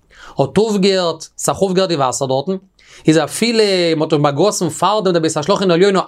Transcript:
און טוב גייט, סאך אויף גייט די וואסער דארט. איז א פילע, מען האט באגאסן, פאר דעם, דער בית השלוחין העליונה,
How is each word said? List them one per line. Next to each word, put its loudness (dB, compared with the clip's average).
און 0
טוב 2
גייט, 0
סאך -2
אויף 0
גייט 0
די -2
וואסער -2
דארט. -2
איז 4
א 2
פילע, 0
מען -2
האט 2
באגאסן, 0
פאר 0
דעם, 0
דער 2
בית -2
השלוחין 0
העליונה, 2